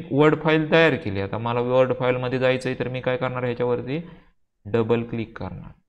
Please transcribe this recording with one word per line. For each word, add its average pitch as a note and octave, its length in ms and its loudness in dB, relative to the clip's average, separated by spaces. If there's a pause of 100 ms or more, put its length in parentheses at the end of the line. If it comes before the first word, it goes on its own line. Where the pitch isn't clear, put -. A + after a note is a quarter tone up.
(120)
वर्ड D3+ 300 4
फाईल D#3 300 2
तयार D#3+ 220 6
केली. G2 260 -4
आता G2 180 -4
मला A#2 220 -2
वर्ड B2+ 380 4
फाईलमध्ये B2+ 400 -2
जायचं B2+ 300 0
आहे, C3 100 -4
तर B2 100 -4
मी B2+ 120 -8
काय B2+ 160 -2
करणार? B2+ 280 -4
ह्याच्यावरती B2 560 -2 (680)
डबल A#2 360 0
क्लिक A2+ 360 -8
करणार. F2+ 320 -12 (180)